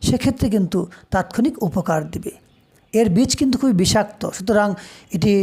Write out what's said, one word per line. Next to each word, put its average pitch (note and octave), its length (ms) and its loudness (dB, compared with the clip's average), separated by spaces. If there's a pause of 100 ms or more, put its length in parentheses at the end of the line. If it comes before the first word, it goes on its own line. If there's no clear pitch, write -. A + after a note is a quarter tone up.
সেক্ষেত্রে C4 480 0
কিন্তু F#3+ 300 0 (300)
তাৎক্ষণিক G3 540 -2
উপকার E3 380 -2 (100)
দিবে। - 220 -10 (600)
এর A3 160 4
বীজ A#3+ 300 2
কিন্তু C4+ 180 2
খুবই C4 260 2
বিষাক্ত, G#3 380 0 (160)
সুতরাং G#3 320 2 (460)
এটি, G3+ 280 2